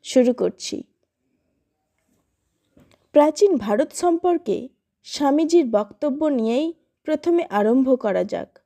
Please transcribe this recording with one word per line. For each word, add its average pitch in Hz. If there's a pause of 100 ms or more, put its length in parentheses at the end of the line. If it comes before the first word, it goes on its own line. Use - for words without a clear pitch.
শুরু 254
করছি। - (2250)
প্রাচীন 302
ভারত 220
সম্পর্কে 339 (340)
স্বামীজির 294
বক্তব্য 262
নিয়েই 269 (280)
প্রথমে 330
আরম্ভ 247
করা 185
যাক। -